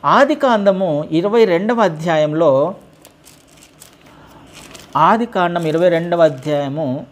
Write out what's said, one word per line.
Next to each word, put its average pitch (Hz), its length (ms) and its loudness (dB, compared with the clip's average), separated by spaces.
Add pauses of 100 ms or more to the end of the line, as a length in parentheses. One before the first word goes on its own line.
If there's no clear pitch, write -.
ఆదికాండము 202 1040 0
ఇరవై 202 340 2
రెండవ 214 360 0
అధ్యాయంలో, 156 920 0 (2250)
ఆదికాండం 175 720 0
ఇరవై 165 220 2
రెండవ 170 340 0
అధ్యాయము 143 880 -4